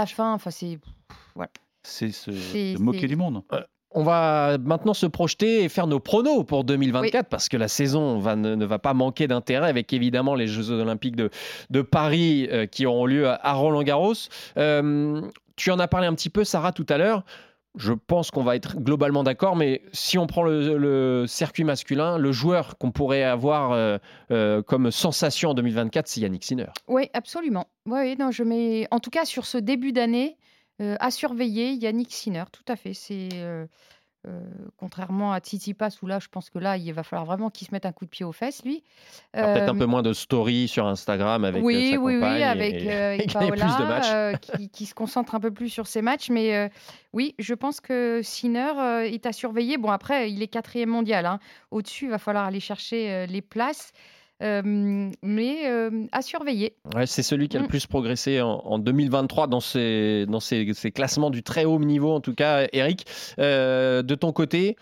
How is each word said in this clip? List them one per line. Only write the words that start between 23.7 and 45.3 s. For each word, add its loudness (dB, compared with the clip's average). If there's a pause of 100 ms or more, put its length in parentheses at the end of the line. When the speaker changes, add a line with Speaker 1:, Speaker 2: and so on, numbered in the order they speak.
Speaker 3:
euh, 2 (340)
euh, 4
comme 2
sensation 0
en 2
deux 2
mille 0
vingt-quatre, 0
c'est -4
Yannick -2
Sinner. -4 (200)
Speaker 2:
Oui, 0
absolument. -4 (180)
Oui, -2
non, 0
je -4
mets, 0
en 2
tout -12
cas, 0
sur -6
ce -4
début -2
d'année, 0 (440)
euh, -4
à 0
surveiller, -2
Yannick -2
Sinner, -6
tout -20
à -2
fait. -10
C'est, -10
euh, -8 (600)
euh, -12 (340)
contrairement -4
à -2
Tsitsipas, -8
où -10
là, -4
je -14
pense -14
que -10
là, -2
il -6
va -6
falloir -8
vraiment -4
qu'il -16
se -12
mette -8
un -4
coup -14
de -14
pied -10
aux -8
fesses, -8
lui. -6 (480)
Speaker 3:
Alors, 2
peut-être 4
un 2
Speaker 2:
Euh, 0
Speaker 3:
peu 4
moins 4
de 2
story 2
sur 0
Instagram 0
avec, 0
Speaker 2:
Oui, 4
Speaker 3:
euh, 2 (160)
sa 0
Speaker 2:
oui, 2
oui, 2
Speaker 3:
compagne 2
Speaker 2:
avec, 0
Speaker 3:
et, -2
Speaker 2:
euh, 0
Speaker 3:
<laughs> -
et -4
Speaker 2:
avec -2
Speaker 3:
gagner 2
plus -2
de 2
Speaker 2:
Paola, 2
Speaker 3:
matchs. 0
Speaker 2:
euh, 0
qui, -8
qui -12
se -14
concentre -4